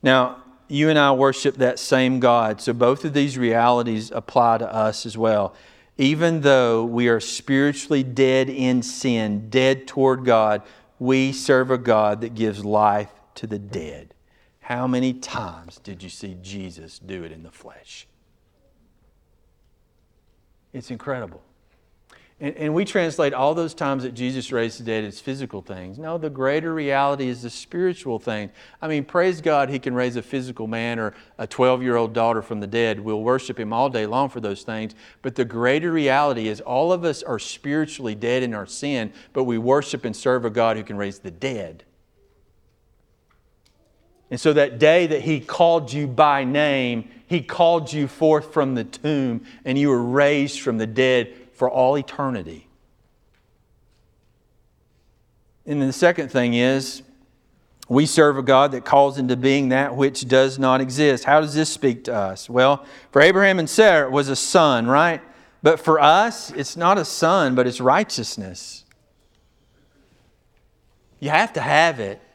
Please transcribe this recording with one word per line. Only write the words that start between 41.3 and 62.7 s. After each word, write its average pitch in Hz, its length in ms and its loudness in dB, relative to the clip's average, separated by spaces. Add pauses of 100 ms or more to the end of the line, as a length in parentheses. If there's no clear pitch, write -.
dead. 90 520 -10 (2500)
And 123 80 -8
so 156 140 2
that 139 260 2
day 165 260 6
that 151 160 -2
He 151 200 -2
called 165 520 0
you 147 140 -4
by 139 360 2
name, 131 680 -2 (160)
He 175 140 -2
called 165 520 0
you 147 140 -2
forth 151 440 2
from 135 220 0
the 117 120 -4
tomb, 135 600 -4 (180)
and 131 140 -2
you 143 120 2
were 123 120 2
raised 143 600 0
from 113 180 -2
the 110 80 -2
dead 127 480 0 (180)
for 127 160 0
all 131 260 2
eternity. 120 720 -6 (3000)
And 147 120 -4
then 135 80 0
the 131 60 -2
second 170 380 2
thing 123 240 2
is, 131 480 0 (840)
we 143 200 4
serve 147 300 4
a 135 40 -4
God 135 300 4
that 127 120 -8
calls 139 360 4
into 127 160 0
being 135 340 2
that 131 260 0
which 131 320 0
does 131 300 4
not 131 240 2
exist. 131 440 0
How 147 140 6
does 156 140 -4
this 156 160 0
speak 123 360 -2
to 123 100 -4
us? 95 340 -6
Well, 131 340 2 (280)